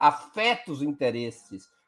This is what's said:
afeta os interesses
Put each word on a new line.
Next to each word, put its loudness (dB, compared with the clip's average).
afeta 2
os -8
interesses -4